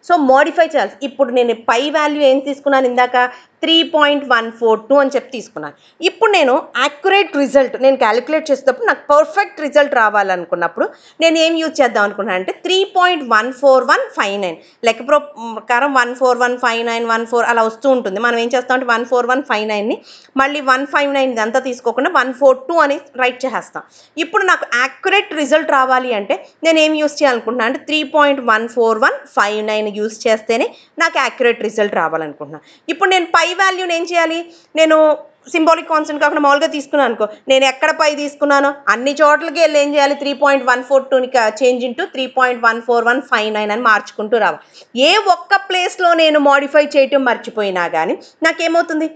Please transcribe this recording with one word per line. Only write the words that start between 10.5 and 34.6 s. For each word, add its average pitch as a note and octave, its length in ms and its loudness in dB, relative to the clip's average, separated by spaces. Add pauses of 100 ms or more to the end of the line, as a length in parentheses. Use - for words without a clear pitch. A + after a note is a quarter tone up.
నేను D#4+ 180 -2
ఏం E4 180 0
యూజ్ D#4 240 -6
చేద్దాం A3+ 240 0
అనుకున్నాను G3+ 340 -4
అంటే F#3+ 140 -6
త్రీ F#4+ 440 -4
పాయింట్ F4+ 320 0
వన్ A3+ 240 0
ఫోర్ C4 320 2
వన్ G#4 260 0
ఫైవ్ G3+ 300 -4
నైన్. E3+ 160 -6 (280)
లెక్క A#3 240 0
ప్రకారం A#3+ 880 -2
వన్ B3 200 2
ఫోర్ B3+ 240 0
వన్ B3 200 0
ఫైవ్ A#3 280 -2
నైన్ A#3 200 -4
వన్ A3+ 200 -2
ఫోర్ A#3 200 -2
అలా A#3 160 0
వస్తూ A3+ 280 -2
ఉంటుంది. G#3 300 -2
మనం A#3 180 0
ఏం A#3 160 -2
చేస్తాం B3+ 200 -2
అంటే B3+ 120 -2
వన్ A#3+ 180 0
ఫోర్ A#3+ 220 0
వన్ B3+ 160 0
ఫైవ్ G#3+ 260 -4
నైన్ని A3 340 -4 (340)
మళ్ళీ C#4+ 240 0
వన్ C4 260 0
ఫైవ్ C#4+ 280 0
నైన్ C4 180 0
ఇదంతా A3+ 260 -2
తీసుకోకుండా B3+ 520 -4
వన్ C4 240 -2
ఫోర్ C4 240 4 (100)
టూ E4+ 60 -4
అని D4+ 260 2 (160)
రైట్ B3+ 280 -2
చేసేస్తాం. F#3+ 380 -8 (360)
ఇప్పుడు F4 260 -2
నాకు F4 220 0 (100)
యాక్యురేట్ F#4 580 -2
రిజల్ట్ D4+ 360 0
రావాలి B3+ 440 0
అంటే G3+ 340 -6 (160)
నేను D#4+ 140 4
ఏం D#4 160 2
యూజ్ D4+ 280 -2
చేయాలనుకుంటున్నా A#3+ 420 0
అంటే C4+ 140 -2
త్రీ D4+ 240 -4
పాయింట్ C#4+ 380 2
వన్ A3+ 280 0
ఫోర్ A3+ 300 0
వన్ F#4+ 280 0
ఫైవ్ G#3+ 400 -2
నైన్ G#3+ 300 -4
యూజ్ G#3+ 320 -6
చేస్తేనే A3+ 460 -2 (240)
నాకు E4 200 0
యాక్యురేట్ A#3 440 -2
రిజల్ట్ G#3+ 320 -2
రావాలనుకుంటున్నా. D#3 680 -4 (280)
ఇప్పుడు F4 220 -2
నేను F#4 160 2
పై E4+ 220 0
వాల్యూని F4+ 480 -2
ఏం E4 60 -4
చేయాలి, E4+ 500 -2 (240)